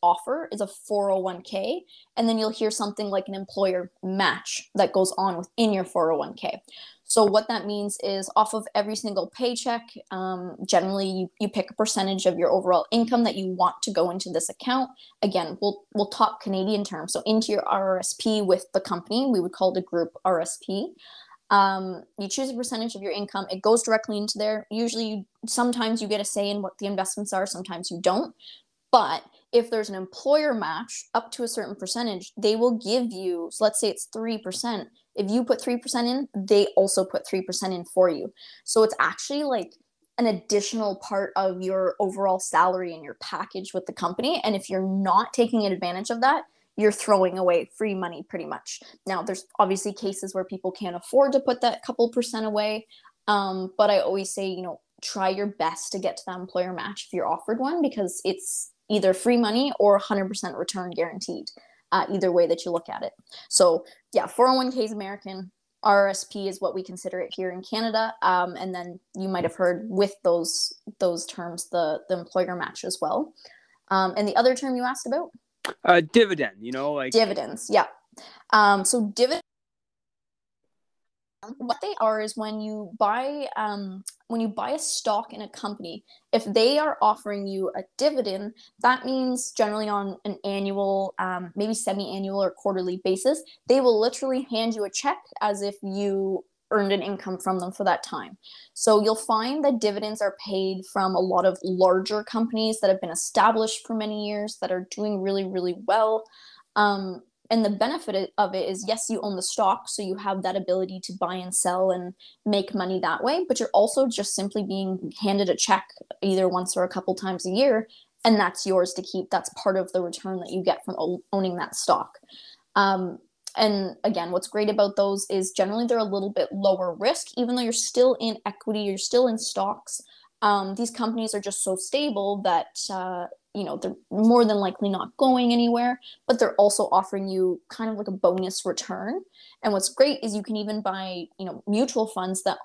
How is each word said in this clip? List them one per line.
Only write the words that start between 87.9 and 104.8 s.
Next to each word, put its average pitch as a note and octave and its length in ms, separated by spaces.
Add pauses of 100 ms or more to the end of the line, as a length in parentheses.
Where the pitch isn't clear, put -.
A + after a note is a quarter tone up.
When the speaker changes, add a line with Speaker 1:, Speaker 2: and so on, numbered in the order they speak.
Speaker 1:
dividend, A3 560 (280)
that B3+ 240
means B3+ 460
generally G#3+ 360
on G3+ 380
an F#3+ 180
annual, G3 760
um, F#3 360
maybe G#3+ 200
semi-annual G3 680
or F#3 60
quarterly F#3 540
basis, B3+ 400 (240)
they C4 120
will A#3+ 200
literally B3+ 500
hand A3+ 240
you G#3 120
a G3 40
check F#4 300 (200)
as G3+ 220
if G3+ 220
you G3 600 (280)
earned G3+ 200
an G3 120
income F#3+ 340
from F#3+ 220
them F3+ 120
for G3+ 120
that F#3 180
time. B2+ 340 (380)
So G#3+ 300
you'll A3 100
find A#3 500
that C4 160
dividends G#3 440
are G3 200
paid F#3+ 480
from F#3+ 220
a F3+ 60
lot F#3 260
of F#3 160
larger F#3+ 640
companies A3 560
that G3 100
have F#3+ 100
been E3+ 120
established A3 760
for A#3 100
many G#3+ 320
years, G#3 340
that F3+ 100
are F#3 180